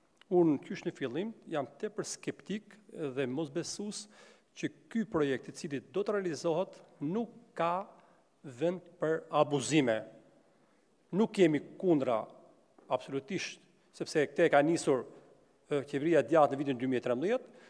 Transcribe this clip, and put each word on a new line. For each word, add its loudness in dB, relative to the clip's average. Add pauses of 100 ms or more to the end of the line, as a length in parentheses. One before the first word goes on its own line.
(300)
unë 4
qysh -12
në -4
fillim -6 (140)
jam -4
tepër -8
skeptik -8 (160)
dhe -4
mosbesues -6 (480)
që -6 (180)
ky -4
projekt -2
i -16
cili -8
do -4
të -2
realizohet -2 (280)
nuk -4 (240)
ka -2 (580)
vend -2 (200)
për 0
abuzime. 2 (1080)
Nuk 0
kemi 4 (200)
kundra 2 (680)
absolutisht, -6 (320)
sepse -2
këtë 4
e 6
ka 8
nisur, 2 (680)
e, -2
qeveria 2
djathtë 6
në -6
vitin -2
dy -2
mijë 2
e -18
trembëdhjetë, -4